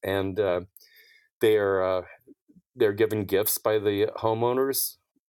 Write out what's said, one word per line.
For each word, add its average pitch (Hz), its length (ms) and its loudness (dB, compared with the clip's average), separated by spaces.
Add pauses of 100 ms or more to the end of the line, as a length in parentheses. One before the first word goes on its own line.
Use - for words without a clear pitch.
and, 95 360 -2
uh, 90 220 0 (800)
they're, 101 460 2
uh, 92 160 0 (760)
they're 113 180 2
given 107 320 0
gifts 98 340 0
by 110 180 0
the 104 400 0
homeowners, 123 800 -2 (340)